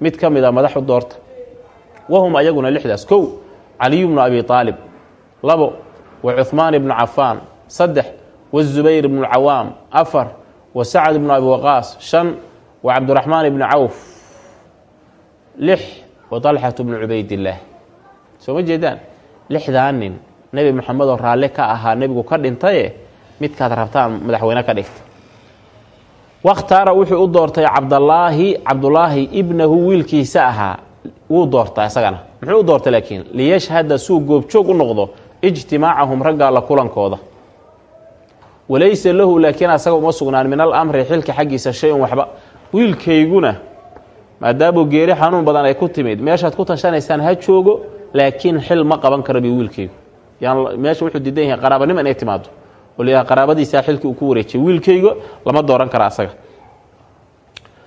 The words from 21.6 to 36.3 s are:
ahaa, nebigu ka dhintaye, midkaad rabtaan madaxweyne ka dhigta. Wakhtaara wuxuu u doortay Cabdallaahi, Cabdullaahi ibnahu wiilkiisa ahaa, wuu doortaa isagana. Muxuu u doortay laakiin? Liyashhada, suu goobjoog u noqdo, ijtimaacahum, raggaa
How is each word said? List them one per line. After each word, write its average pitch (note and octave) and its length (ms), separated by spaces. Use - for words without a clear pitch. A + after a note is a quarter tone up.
ahaa, A2+ 240
nebigu B2+ 280
ka D#3+ 140
dhintaye, C#3 560
midkaad C#3+ 300
rabtaan A2+ 540
madaxweyne A#2 380
ka A#2 100
dhigta. - 280
Wakhtaara F#3+ 500
wuxuu F#3 300
u F#3 40
doortay E3 380
Cabdallaahi, D3+ 920
Cabdullaahi C#3 640
ibnahu E3+ 560
wiilkiisa D3 600
ahaa, G#2 300
wuu E3+ 220
doortaa A2 340
isagana. G#2 320
Muxuu F#3 180
u G3+ 40
doortay D#3 280
laakiin? G#2+ 320
Liyashhada, D#3 640
suu E3+ 220
goobjoog D3 500
u F#3 40
noqdo, A2+ 360
ijtimaacahum, C#3+ 800
raggaa D3 300